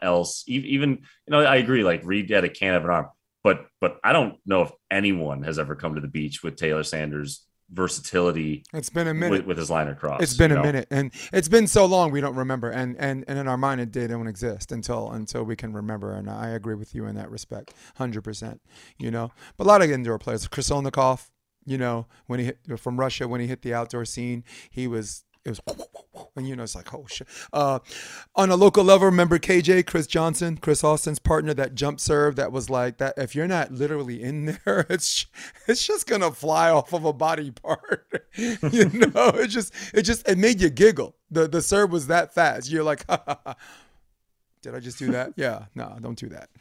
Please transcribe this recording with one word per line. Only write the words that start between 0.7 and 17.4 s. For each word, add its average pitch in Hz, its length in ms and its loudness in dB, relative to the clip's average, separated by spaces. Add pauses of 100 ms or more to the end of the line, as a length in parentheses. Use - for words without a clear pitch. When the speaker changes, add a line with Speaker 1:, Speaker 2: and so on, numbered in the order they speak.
Speaker 1:
even, 139 200 2
you - 400 -8
know, 147 140 4
I 135 120 6
agree, 123 280 4
like, 85 200 2
Reed 95 260 -2
had 101 120 4
a 87 60 2
can 92 260 0
of 85 100 2
an 85 60 0
arm, 82 160 0 (380)
but, 95 220 2 (140)
but 90 220 -2
I 127 100 4
don't 135 320 2
know 95 180 2
if 76 100 -4 (180)
anyone 87 540 -2
has 76 160 -4
ever 73 160 -6
come 80 180 -6
to 76 60 -6
the 73 80 -8
beach 76 340 -8
with 80 140 -8
Taylor 78 260 0
Sanders' 76 640 -8 (260)
versatility 87 880 -2 (120)
Speaker 2:
It's 156 160 -10
been 165 180 -2
a 160 60 -2
minute. 170 160 -2
Speaker 1:
with, - 160 0
with 82 120 -4
his 80 120 -4
line 80 180 0
across, 71 340 -6
Speaker 2:
It's 127 140 -2
been 160 140 6
Speaker 1:
you 147 60 4
Speaker 2:
a 143 40 2
Speaker 1:
know? 143 40 2
Speaker 2:
minute, 139 260 0
and 139 200 -2 (220)
it's 175 160 0
been 220 180 6
so 196 200 6
long 180 240 4
we 143 100 0
don't 139 160 -4
remember, 131 340 -2
and, 123 280 -4
and, 135 280 -4
and 139 120 -6
in 135 100 -4
our 127 80 0
mind 135 240 0
it, 120 120 -6
they 123 140 -4
don't 117 220 -6
exist 107 420 -8
until, 113 420 -6
until 117 320 -8
we 110 120 -6
can 110 160 -10
remember, 104 420 -8
and 101 160 -8
I 110 200 -8
agree 110 240 -8
with 104 200 -12
you 110 120 -8
in 104 100 -10
that 104 140 -12
respect, 107 440 -16 (220)